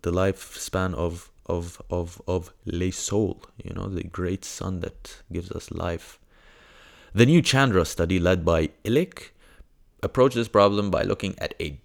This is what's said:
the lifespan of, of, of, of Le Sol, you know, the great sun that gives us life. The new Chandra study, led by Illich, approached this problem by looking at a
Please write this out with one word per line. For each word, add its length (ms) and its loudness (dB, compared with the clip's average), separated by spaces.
the 100 -2
lifespan 840 -2
of, 380 -6
of, 440 -6
of, 380 -6
of 240 -4
Le 280 -4
Sol, 500 -2
you 180 -14
know, 140 -8
the 160 -6
great 400 -6
sun 380 -8
that 500 -12
gives 180 -8
us 220 -10
life. 480 -8
The 140 6
new 160 8
Chandra 420 4
study, 360 0
led 240 2
by 260 2
Illich, 480 -2
approached 360 2
this 100 0
problem 460 4
by 100 2
looking 380 -4
at 180 -6
a 260 -8